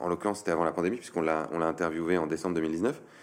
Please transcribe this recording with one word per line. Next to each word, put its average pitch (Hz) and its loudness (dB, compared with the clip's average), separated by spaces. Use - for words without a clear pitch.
en 87 -2
l'occurrence, 95 0
c'était - -4
avant 85 4
la 80 2
pandémie, 92 0
puisqu'on - -4
l'a, 78 2
on 80 -2
l'a 85 2
interviewé 82 0
en 78 0
décembre 82 -2
deux 82 0
mille 80 0
dix-neuf, 101 0